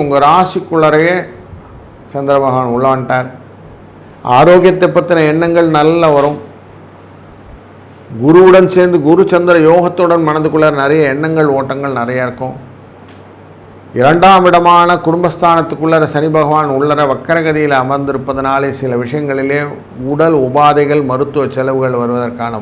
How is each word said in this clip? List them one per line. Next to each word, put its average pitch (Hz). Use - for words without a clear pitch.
உங்கள் 139
ராசிக்குள்ளரையே 165
சந்திர 139
பகவான் 127
உள்ள 127
வந்துட்டார். 127
ஆரோக்கியத்தை 180
பற்றின 165
எண்ணங்கள் 170
நல்லா 160
வரும். 147
குருவுடன் 180
சேர்ந்து 180
குரு 175
சந்திர 175
யோகத்துடன் 175
மனதுக்குள்ளார 156
நிறைய 147
எண்ணங்கள், 156
ஓட்டங்கள் 135
நிறையா 127
இருக்கும். 127
இரண்டாம் 180
இடமான 175
குடும்பஸ்தானத்துக்குள்ளர 165
சனி 151
பகவான் 151
உள்ளர 147
வக்கரகதியில் 156
அமர்ந்திருப்பதனாலே 135
சில 127
விஷயங்களிலே 139
உடல் 160
உபாதைகள், 147
மருத்துவ 139
செலவுகள் 131
வருவதற்கான 120